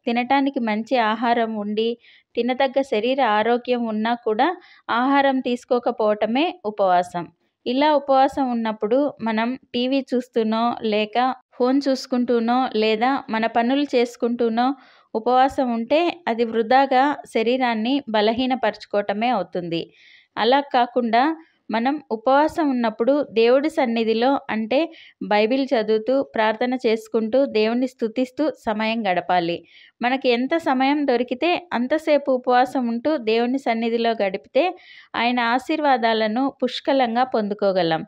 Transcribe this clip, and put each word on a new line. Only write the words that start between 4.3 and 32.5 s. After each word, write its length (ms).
ఆహారం 500
తీసుకోకపోవటమే 1300
ఉపవాసం. 600
ఇలా 260
ఉపవాసం 580
ఉన్నప్పుడు 680
మనం 380
టీవీ 400
చూస్తూనో, 680
లేక 540
ఫోన్ 360
చూసుకుంటూనో, 840
లేదా 540
మన 160
పనులు 380
చేసుకుంటూనో 800
ఉపవాసం 580
ఉంటే 540
అది 160
వృధాగా 800
శరీరాన్ని 840
బలహీనపరచుకోవటమే 1160
అవుతుంది. 680
అలా 220
కాకుండా 800
మనం 300
ఉపవాసం 580
ఉన్నప్పుడు 640
దేవుడి 380
సన్నిధిలో, 720
అంటే 440
బైబిల్ 520
చదువుతూ, 480
ప్రార్థన 500
చేసుకుంటూ, 720
దేవుణ్ణి 420
స్తుతిస్తూ 640
సమయం 580
గడపాలి. 560
మనకి 280
ఎంత 280
సమయం 500
దొరికితే 640
అంతసేపు 580
ఉపవాసం 560